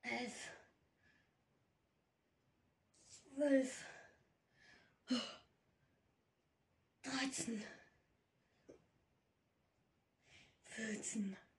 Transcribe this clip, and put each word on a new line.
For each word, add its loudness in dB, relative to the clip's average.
Elf. -4
Zwölf. 4
Dreizehn. 0
Vierzehn. -2